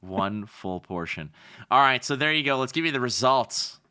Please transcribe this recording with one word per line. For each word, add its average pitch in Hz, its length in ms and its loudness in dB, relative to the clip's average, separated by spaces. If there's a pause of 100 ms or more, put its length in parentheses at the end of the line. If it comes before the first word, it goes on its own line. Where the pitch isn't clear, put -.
One 98 460 -4
full 92 340 -8
portion. 85 500 -8 (400)
All 127 100 6
right, 131 240 4
so 143 120 -2
there 151 160 0
you 156 100 0
go. 139 160 0
Let's 175 140 -2
give 165 120 -2
you 165 80 0
the 135 80 -2
results 123 800 0 (120)